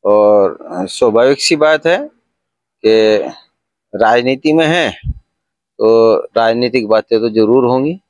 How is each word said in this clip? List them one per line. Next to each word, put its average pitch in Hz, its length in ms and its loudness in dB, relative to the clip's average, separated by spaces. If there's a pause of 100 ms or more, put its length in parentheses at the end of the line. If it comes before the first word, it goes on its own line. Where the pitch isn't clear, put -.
और 104 520 2 (140)
स्वाभाविक 117 680 -2
सी - 140 0
बात 151 320 0
है 196 220 -2 (760)
कि 110 320 2 (760)
राजनीति 120 580 0
में 160 140 2
हैं, 156 440 -4 (680)
तो 113 460 2
राजनीतिक 117 640 -2
बातें 110 320 0
तो 117 100 -2
जरूर 110 360 2
होंगी। 135 340 -2 (100)